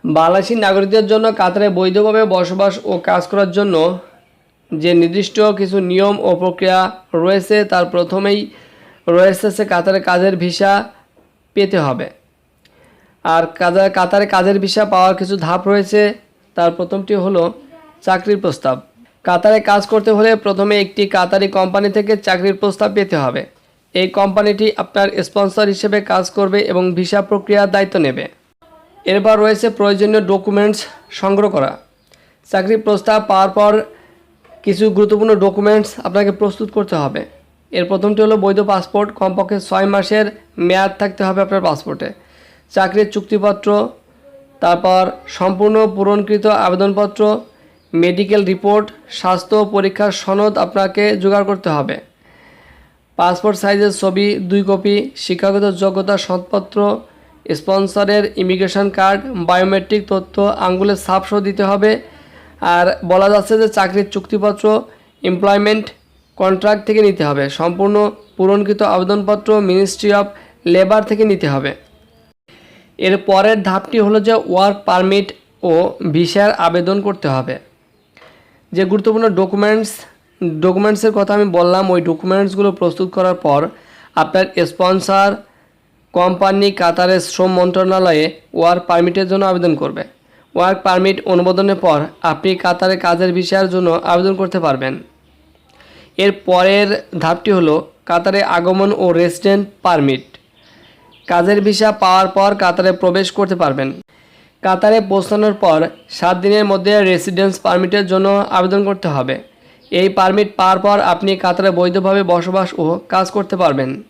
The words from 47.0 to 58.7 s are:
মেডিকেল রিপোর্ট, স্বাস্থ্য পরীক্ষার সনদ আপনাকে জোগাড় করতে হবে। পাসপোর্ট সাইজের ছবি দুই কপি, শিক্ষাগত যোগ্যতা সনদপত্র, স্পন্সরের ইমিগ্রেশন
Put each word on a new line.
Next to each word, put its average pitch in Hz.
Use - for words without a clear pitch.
মেডিকেল 185
রিপোর্ট, 202
স্বাস্থ্য 185
পরীক্ষার 202
সনদ 202
আপনাকে 196
জোগাড় 196
করতে 190
হবে। 147
পাসপোর্ট 180
সাইজের 202
ছবি 196
দুই 196
কপি, 202
শিক্ষাগত 196
যোগ্যতা 196
সনদপত্র, 190
স্পন্সরের 196
ইমিগ্রেশন 190